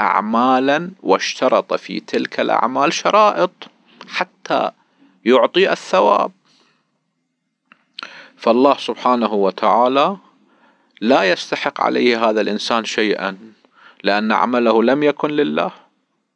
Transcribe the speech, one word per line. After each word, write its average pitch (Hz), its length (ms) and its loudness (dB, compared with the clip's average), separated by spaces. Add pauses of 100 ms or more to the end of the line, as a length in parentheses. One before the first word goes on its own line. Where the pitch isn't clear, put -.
أعمالًا، 131 880 0 (120)
واشترط 98 720 0
في - 260 -8
تلك - 400 -6
الأعمال 131 520 0
شرائط 202 580 0 (580)
حتى - 640 -4 (540)
يعطي 127 480 4
الثواب. 190 600 0 (2000)
فالله 127 400 2
سبحانه 117 580 -2
وتعالى 117 840 2 (840)
لا 175 320 2
يستحق - 480 -6
عليه 123 480 0
هذا 110 120 0
الإنسان 107 440 -2
شيئًا، 101 680 -4 (500)
لأن 104 300 0
عمله 113 500 2
لم 131 200 2
يكن 147 280 0
لله، 151 400 -2 (640)